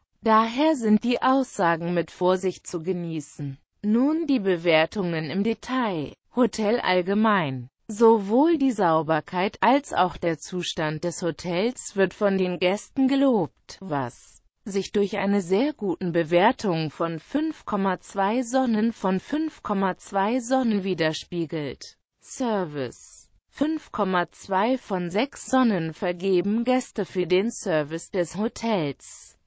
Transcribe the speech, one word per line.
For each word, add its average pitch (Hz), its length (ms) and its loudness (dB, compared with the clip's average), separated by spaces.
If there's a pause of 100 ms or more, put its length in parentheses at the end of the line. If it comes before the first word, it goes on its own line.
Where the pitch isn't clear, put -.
(240)
Daher 233 520 4
sind 220 280 2
die 240 180 0
Aussagen 180 720 0
mit 170 160 -2
Vorsicht 185 560 0
zu 170 160 -8
genießen. 160 800 -6 (240)
Nun 269 420 2
die 277 140 2
Bewertungen 170 920 0
im 190 140 -2
Detail. 226 680 -2 (220)
Hotel 233 440 0
allgemein. 185 880 0 (180)
Sowohl 226 720 4
die 269 140 2
Sauberkeit 170 880 0
als - 320 2
auch 180 240 2
der 165 220 -2
Zustand 160 640 -6
des 175 180 -4
Hotels 180 720 -4
wird 190 200 2
von 196 240 0
den 180 180 -2
Gästen 208 500 0
gelobt, 262 760 0
was 143 600 -8 (240)
sich 196 260 -4
durch 202 260 0
eine 196 240 2
sehr 202 320 0
guten 185 380 -4
Bewertung 170 800 2
von 165 300 -4
fünf 311 460 -4
Komma 196 340 -2
zwei 208 420 -2
Sonnen 233 520 0
von 190 260 -2
fünf 311 420 -6
Komma 190 360 -2
zwei 208 420 -2
Sonnen 233 440 0
widerspiegelt. 160 1120 -4 (220)
Service. 175 1120 -6 (300)
Fünf 311 320 -2
Komma 185 400 0
zwei 208 460 0
von 180 320 -4
sechs 214 380 -4
Sonnen 208 460 2
vergeben 190 680 0
Gäste 247 400 0
für 180 240 -4
den 190 240 2
Service 156 580 -4
des 175 280 -4
Hotels. 208 1080 -4